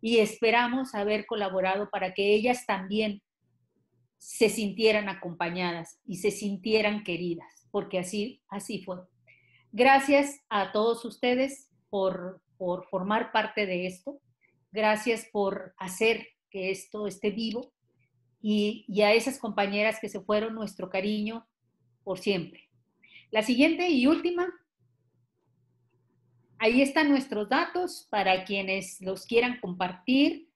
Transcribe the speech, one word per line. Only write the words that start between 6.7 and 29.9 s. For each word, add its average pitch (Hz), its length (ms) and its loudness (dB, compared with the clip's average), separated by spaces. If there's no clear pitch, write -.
queridas, 175 680 -8
porque 202 300 -4
así, 208 480 -6
así 202 340 -10
fue. 185 140 -10
Gracias 277 760 4
a 196 240 -2
todos 226 320 0
ustedes 254 680 -2
por, 185 500 -2
por 180 320 -4
formar 208 440 -2
parte 214 340 0
de 185 200 -4
esto. 277 320 -10
Gracias 214 580 0
por 196 460 -4
hacer 220 500 0
que 190 200 -6
esto 208 360 -8
esté 202 240 -4
vivo. 226 420 -6
Y, 214 480 0
y 208 140 2
a 208 100 6
esas 233 260 2
compañeras 208 640 -2
que 208 80 -8
se 202 120 -10
fueron, 214 340 -2
nuestro 202 340 -8
cariño 208 580 -4
por 190 160 -4
siempre. - 520 -4
La 220 120 2
siguiente 302 480 4
y 254 160 4
última. 349 420 2
Ahí 233 220 6
están 285 300 4
nuestros 214 380 0
datos 349 640 -2
para 190 340 2
quienes 190 580 -4
los 185 240 -8
quieran 240 340 2
compartir. 190 960 0